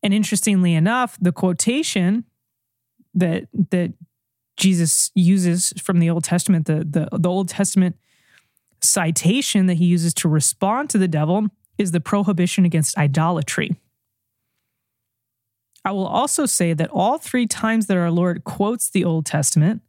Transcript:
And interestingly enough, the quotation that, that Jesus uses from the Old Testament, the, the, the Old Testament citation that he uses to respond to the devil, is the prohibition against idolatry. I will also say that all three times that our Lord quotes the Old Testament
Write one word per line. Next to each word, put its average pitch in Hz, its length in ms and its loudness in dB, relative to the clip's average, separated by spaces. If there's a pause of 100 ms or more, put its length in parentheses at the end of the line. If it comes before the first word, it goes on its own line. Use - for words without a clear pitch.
And 202 100 2
interestingly 190 600 2
enough, 226 460 0
the 180 120 2
quotation 202 920 0 (880)
that, 175 340 0 (220)
that 180 240 -2 (640)
Jesus 170 580 0
uses 180 580 2 (100)
from 180 160 0
the 165 100 4
Old 165 140 -2
Testament, 170 440 0
the, 160 220 -2
the, 156 300 -4
the 180 100 0
Old 185 200 -2
Testament 185 480 0 (840)
citation 185 840 0
that 180 80 2
he 175 120 2
uses 170 280 2
to - 140 -2
respond 196 600 0
to 214 80 0
the 185 100 2
devil, 170 400 0 (300)
is 196 120 0
the 165 100 0
prohibition 185 640 0
against 160 320 0
idolatry. 156 760 0 (2000)
I 190 60 -2
will 190 160 -4
also 285 400 -2
say 170 280 0
that 160 160 -2
all 226 280 0
three 247 300 -2
times 220 380 -2
that 190 100 0
our 170 140 0
Lord 170 340 0
quotes 220 440 -4
the 180 160 -2
Old 160 220 -2
Testament 160 640 0